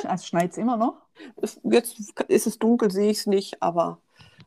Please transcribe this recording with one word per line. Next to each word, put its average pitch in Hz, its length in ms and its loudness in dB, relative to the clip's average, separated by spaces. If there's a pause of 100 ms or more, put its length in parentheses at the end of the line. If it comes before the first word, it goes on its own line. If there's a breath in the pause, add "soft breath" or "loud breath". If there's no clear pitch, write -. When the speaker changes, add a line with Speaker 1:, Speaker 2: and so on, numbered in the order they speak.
Speaker 1:
also 180 220 -4
schneit's 175 320 -2
immer 233 180 0
noch? 226 220 0 (440 loud breath)
Speaker 2:
Es, - 220 -6
jetzt 226 640 0
ist - 200 2
es - 120 -6
dunkel, 226 320 4
sehe 208 200 2
ich's 214 160 -4
nicht, 196 360 -2
aber, 170 360 0 (460 soft breath)